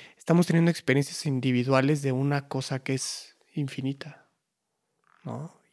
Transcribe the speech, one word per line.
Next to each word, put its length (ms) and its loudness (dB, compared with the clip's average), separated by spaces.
estamos 300 4
teniendo 240 4
experiencias 560 0
individuales 760 2
de 100 0
una 360 -2
cosa 340 -4
que 120 -4
es 420 -8
infinita, 760 -8
¿no? 360 -12